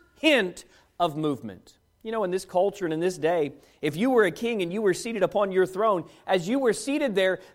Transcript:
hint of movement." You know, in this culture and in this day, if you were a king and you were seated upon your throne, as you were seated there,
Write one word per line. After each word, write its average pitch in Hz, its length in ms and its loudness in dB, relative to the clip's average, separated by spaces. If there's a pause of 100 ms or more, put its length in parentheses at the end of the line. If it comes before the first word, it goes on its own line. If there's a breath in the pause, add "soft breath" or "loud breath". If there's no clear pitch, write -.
(180)
hint 233 460 2 (340 soft breath)
of 165 180 0
movement." 127 580 -6 (280)
You 220 100 -10
know, 226 100 -4
in 185 80 -2
this 185 140 -4
culture 196 400 -2
and 160 100 -2
in 156 60 -4
this 175 180 -2
day, 151 360 0 (280 soft breath)
if 147 140 -2
you 233 140 2
were 233 140 6
a 180 60 2
king 226 320 -4
and 170 100 -4
you 208 80 -4
were 196 140 2
seated 214 300 -4
upon 196 260 0
your 185 160 2
throne, 185 420 0 (160 loud breath)
as 185 240 0
you 262 120 0
were 247 120 4
seated 277 440 -2
there, 185 240 2 (140)